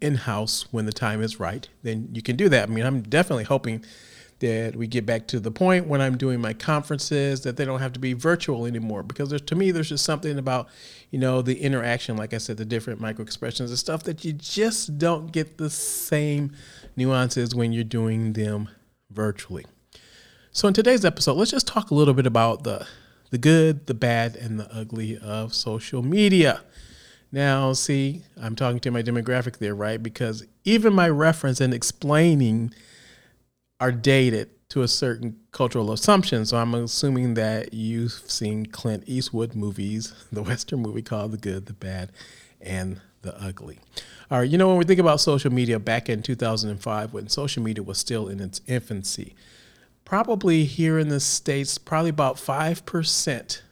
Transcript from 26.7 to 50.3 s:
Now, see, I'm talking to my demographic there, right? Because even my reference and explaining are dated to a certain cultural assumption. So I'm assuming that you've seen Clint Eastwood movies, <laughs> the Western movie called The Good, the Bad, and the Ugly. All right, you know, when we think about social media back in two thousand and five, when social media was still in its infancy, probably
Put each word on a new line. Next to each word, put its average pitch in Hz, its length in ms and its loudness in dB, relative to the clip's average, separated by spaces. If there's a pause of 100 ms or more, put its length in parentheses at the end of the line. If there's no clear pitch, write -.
Now, 135 400 2
see, 139 500 -2 (180)
I'm 113 160 -6
talking 123 240 0
to 131 100 -4
my 120 120 -2
demographic 120 560 -2
there, 104 160 -2
right? 110 280 -4
Because 113 420 -6 (200)
even 220 280 6
my 180 160 6
reference 147 520 2
and 127 120 4
explaining 131 1000 4 (1080)
are 127 100 2
dated 123 580 4 (200)
to 135 140 0
a 120 60 2
certain 120 480 -2 (140)
cultural 117 420 0
assumption. 131 540 4
So 120 100 0
I'm 117 180 0
assuming 123 600 0
that 110 400 -2
you've 113 380 -4
seen 107 540 -6
Clint 107 400 -6
Eastwood 117 500 -4
movies, 104 680 -6
<laughs> - 100 -16
the 104 100 -6
Western 120 380 -4
movie 110 220 -6
called 107 300 -6
The 107 60 -8
Good, 98 280 -8
the 107 60 -14
Bad, 95 400 -10 (480)
and 92 400 -6 (220)
the 95 200 -12
Ugly. - 380 -12 (500)
All 127 80 2
right, 123 100 2
you 156 80 2
know, 190 120 6
when 185 100 6
we 175 60 4
think 180 160 6
about 151 200 6
social 143 320 2
media 120 280 2
back 117 280 -2
in 107 140 -2
two 127 140 -4
thousand 110 340 -2
and 98 100 -6
five, 110 320 -4
when 104 160 -10
social 139 340 -4
media 110 200 -4
was 95 160 -8
still 107 300 -4
in 98 120 -8
its 95 260 -8
infancy, 113 680 -6 (680)
probably 190 600 2